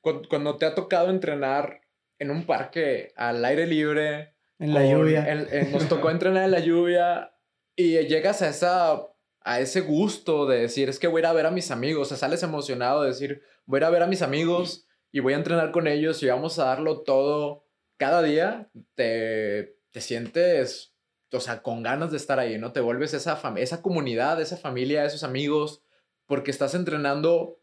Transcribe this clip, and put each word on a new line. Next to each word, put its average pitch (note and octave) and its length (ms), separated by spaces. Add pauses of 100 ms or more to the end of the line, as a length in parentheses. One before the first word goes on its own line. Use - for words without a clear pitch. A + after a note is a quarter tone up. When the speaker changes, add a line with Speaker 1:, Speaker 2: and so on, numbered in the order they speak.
Speaker 1:
Cuando, - 280
cuando D3 280
te D#3+ 80
ha D#3+ 100
tocado F#3 340
entrenar D3 720 (380)
en C#3+ 120
un E3 140
parque C#3 720
al A#2+ 300
aire D3 220
libre, D3+ 680 (240)
Speaker 2:
En D3+ 140
la C#3+ 80
Speaker 1:
con C3+ 100
Speaker 2:
lluvia. D#3 400
Speaker 1:
el, D3+ 200
en, C#3+ 200
nos C#3+ 180
tocó D#3+ 220
entrenar F#3 340
en F#3+ 60
la F3 80
lluvia F3 760 (420)
y E3 300
llegas D#3 360
a D#3+ 80
esa, F3 520 (400)
a B2 180
ese C3+ 220
gusto D#3 640
de B2+ 140
decir, B2+ 300
"Es C3+ 100
que F3 80
voy E3 120
a - 20
ir E3 60
a E3 60
ver D#3+ 120
a D#3+ 60
mis F#3 200
amigos", C#3 360
o - 20
sea, C3 80
sales E3+ 260
emocionado C3+ 580
de C3+ 80
decir, C#3 320 (240)
"Voy C3+ 120
a C#3 40
ir D#3+ 40
a E3 40
ver E3+ 140
a F#3 40
mis F#3 140
amigos E3+ 680 (240)
y C#3+ 80
voy C3 140
a D3 40
entrenar D#3+ 340
con E3 160
ellos D#3 360
y C3+ 40
vamos D3+ 320
a C#3 60
darlo D#3 360
todo D3 640 (320)
cada D#3+ 260
día", F3+ 460 (260)
te, A2 800 (140)
te A2+ 100
sientes, C3 960 (360)
o B2+ 80
sea, A#2+ 240
con A#2 180
ganas D3 300
de D3+ 60
estar C3 220
ahí, A2+ 180
¿no? A2+ 160
Te C#3+ 80
vuelves B2+ 320
esa D3+ 280
fam-, A2+ 180
esa E3 220
comunidad, D3 600
esa D#3+ 160
familia, C3 480
esos D3 180
amigos, D3 580 (440)
porque C#3 260
estás C#3 240
entrenando D#3 880